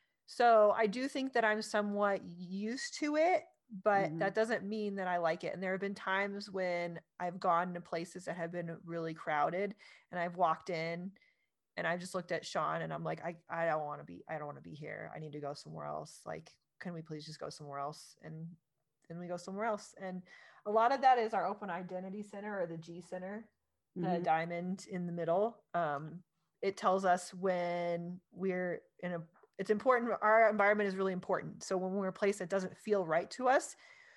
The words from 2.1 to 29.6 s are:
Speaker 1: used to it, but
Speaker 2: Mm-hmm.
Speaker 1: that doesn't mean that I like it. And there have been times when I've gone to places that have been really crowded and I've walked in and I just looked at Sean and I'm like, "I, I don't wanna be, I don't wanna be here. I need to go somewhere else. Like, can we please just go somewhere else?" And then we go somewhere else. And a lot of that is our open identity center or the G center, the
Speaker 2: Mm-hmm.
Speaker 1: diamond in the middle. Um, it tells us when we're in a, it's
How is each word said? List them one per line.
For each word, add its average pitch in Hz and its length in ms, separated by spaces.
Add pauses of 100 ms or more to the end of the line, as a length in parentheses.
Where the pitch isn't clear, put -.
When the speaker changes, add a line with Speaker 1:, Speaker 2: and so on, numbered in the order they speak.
Speaker 1:
used 196 600
to 302 180
it, 330 280 (380)
but 196 300
Speaker 2:
Mm-hmm. 165 60
Speaker 1:
that 196 160
doesn't 220 300
mean 208 320
that 185 120
I 180 100
like 165 260
it. 160 100
And 180 80
there 190 100
have 190 80
been 196 140
times 202 560
when 175 500 (180)
I've 180 220
gone 180 340
to 175 60
places 175 460
that 170 100
have 170 160
been 170 320
really 165 300
crowded 165 600 (360)
and 175 100
I've 175 160
walked 160 340
in 170 420 (640)
and 170 100
I 170 100
just 180 180
looked 180 180
at 165 140
Sean 160 360
and 160 100
I'm 160 120
like, 160 200
"I, 170 120 (120)
I 165 180
don't 156 180
wanna 147 200
be, 170 240
I 156 100
don't 147 80
wanna 143 140
be 160 140
here. 143 400
I - 60
need 156 120
to 147 80
go 143 140
somewhere 156 320
else. 151 400
Like, 160 240 (300)
can 180 140
we 165 80
please 156 240
just 156 140
go 156 100
somewhere 143 280
else?" 147 440
And 160 260 (600)
then 170 100
we 175 100
go 175 80
somewhere 196 300
else. 208 340
And 185 220 (440)
a 208 40
lot 226 220
of 262 100
that 254 160
is 226 160
our 175 120
open 202 240
identity 185 520
center 202 380
or 170 60
the 165 120
G 170 220
center, 185 480 (480)
the 175 220
Speaker 2:
Mm-hmm. 175 40
Speaker 1:
diamond 175 680
in 180 160
the 170 60
middle. 175 500 (120)
Um, 156 480 (400)
it 196 140
tells 196 280
us 180 280
when 175 880 (120)
we're 180 500 (180)
in 180 120
a, 165 100 (360)
it's 196 120